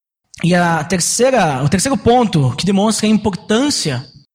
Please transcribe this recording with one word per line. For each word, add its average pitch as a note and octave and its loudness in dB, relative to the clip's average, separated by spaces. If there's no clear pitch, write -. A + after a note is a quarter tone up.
e E3+ 2
a E3+ 0
terceira, F3+ 0
o D3 0
terceiro G3 0
ponto G3+ 2
que - -6
demonstra G#3 0
a G#3 2
importância G#3+ -2